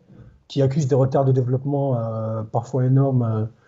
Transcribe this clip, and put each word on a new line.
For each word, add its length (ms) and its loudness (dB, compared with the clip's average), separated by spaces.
qui 140 0
accusent 260 0
des 60 2
retards 300 2
de 80 4
développement, 640 -2
euh, 460 -6
parfois 440 -4
énormes, 360 4
euh, 220 0